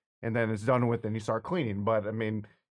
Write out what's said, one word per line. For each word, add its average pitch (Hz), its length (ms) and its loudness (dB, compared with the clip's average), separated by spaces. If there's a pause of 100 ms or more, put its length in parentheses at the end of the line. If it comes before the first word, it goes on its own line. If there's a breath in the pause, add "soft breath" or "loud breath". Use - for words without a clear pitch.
(220)
and 113 140 -2
then 117 140 2
it's 107 140 -2
done 123 220 4
with, 117 200 0
and 107 100 -2
you 113 40 -4
start 110 240 -2
cleaning. 117 380 -2
But, 107 240 2
I 104 40 -4
mean, 110 360 -2 (320 soft breath)